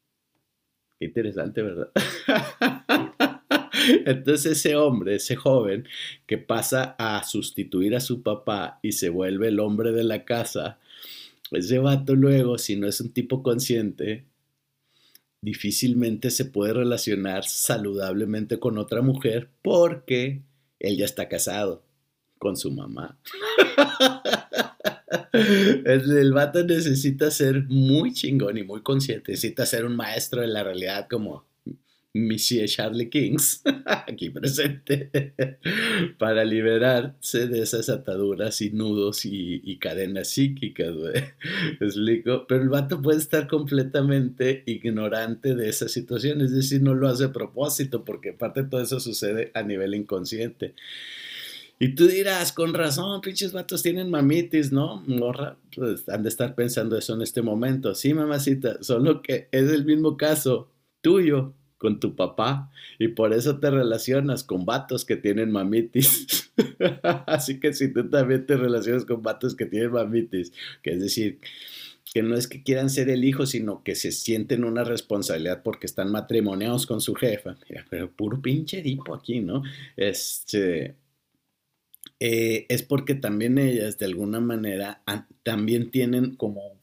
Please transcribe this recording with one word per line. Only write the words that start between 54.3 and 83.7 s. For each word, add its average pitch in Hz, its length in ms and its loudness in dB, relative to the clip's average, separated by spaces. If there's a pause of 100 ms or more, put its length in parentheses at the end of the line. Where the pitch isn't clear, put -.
¿no?". 135 360 0
Morra, 127 500 -2 (180)
pues, 113 320 -4
han 104 160 -2
de 110 60 0
estar 123 260 -4
pensando 117 420 0
eso 110 160 -4
en 110 80 -4
este 113 200 -4
momento. 117 540 0
Sí, 139 180 2
mamacita, 139 680 0
solo 135 400 2
que - 300 -4
es 135 180 4
el 151 140 4
mismo 151 320 4
caso 143 540 0 (320)
tuyo 156 520 4 (240)
con 107 220 0
tu - 160 -2
papá, 123 560 -2 (260)
y 113 120 2
por 110 240 2
eso 135 260 2
te 143 100 2
relacionas 131 720 0
con 92 220 -4
vatos 127 400 -2
que 110 120 0
tienen 107 340 0
mamitis. 113 1080 0
<laughs> - 680 0
Así 147 320 -2
que 147 140 2
si 135 200 0
tú 110 160 0
también 131 360 2
te 143 120 2
relacionas 120 480 0
con 117 160 -4
vatos 110 340 -4
que - 100 -4
tienen 113 260 -2
mamitis, 113 640 -2 (280)
que 82 120 -4
es 90 80 -2
decir, 101 380 -2 (760)
que 113 100 2
no 113 120 0
es 123 120 -2
que - 160 -16
quieran 135 260 2
ser 135 200 0
el 127 160 2
hijo, 135 200 2
sino 110 380 -4
que 98 100 -4
se 85 200 -4
sienten 113 500 -2
una 117 220 -2
responsabilidad 92 800 -4
porque - 220 -6
están 95 260 -4
matrimoniados 107 760 0
con 107 140 -2
su 107 120 -2
jefa. 104 440 -2 (120)
Mira, - 200 -14
pero 90 200 -6
puro 107 320 -4
pinche 156 380 -2
Edipo 135 340 -6
aquí, 120 280 -6
¿no? 104 200 -2 (360)
Este, 95 960 -2 (1200)
eh, 113 500 0
es 123 140 0
porque 139 300 0
también 117 460 0
ellas, 120 380 0